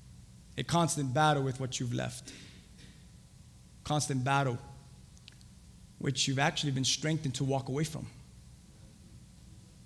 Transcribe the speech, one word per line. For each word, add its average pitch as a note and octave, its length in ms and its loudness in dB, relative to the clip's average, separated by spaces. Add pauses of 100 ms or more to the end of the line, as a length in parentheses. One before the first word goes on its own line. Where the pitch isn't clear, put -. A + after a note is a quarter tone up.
(580)
A C#3 40 -2
constant D3 520 4
battle D3+ 280 6
with B2+ 180 0
what B2+ 200 -2
you've B2 140 -2
left. B2+ 380 -4 (1500)
Constant C#3 380 2
battle, C#3 360 4 (1400)
which - 300 0
you've C3+ 100 0
actually D3 340 2
been C3 120 2
strengthened D#3 520 0
to C#3+ 80 0
walk C3 240 0
away C#3 160 0
from. C3+ 220 -6 (1800)